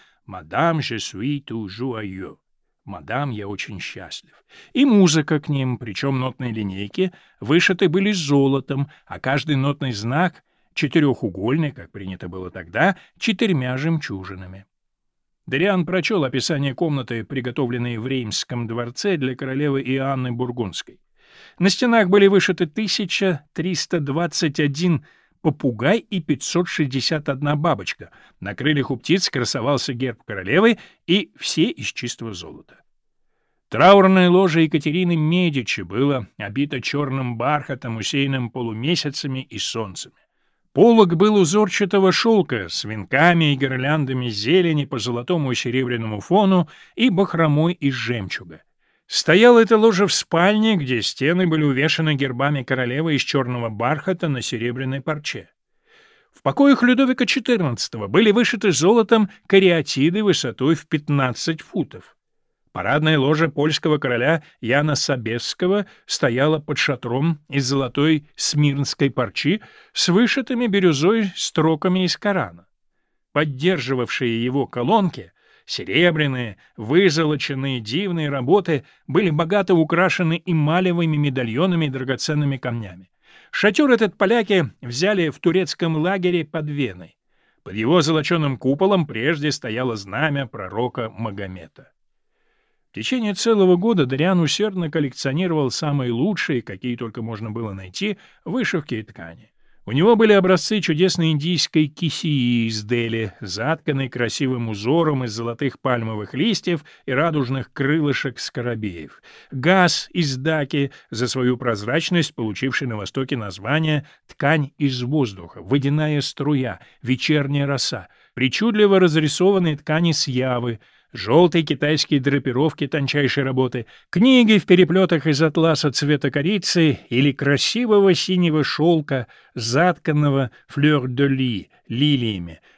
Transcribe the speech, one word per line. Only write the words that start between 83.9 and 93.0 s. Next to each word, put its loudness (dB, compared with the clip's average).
поляки 2
взяли -2
в -8
турецком 0
лагере 0
под -8
Веной. -6
Под -12
его 2
золочёным 0
куполом 0
прежде -2
стояло -4
знамя -4
пророка -6
Магомета. -12
В -16
течение -4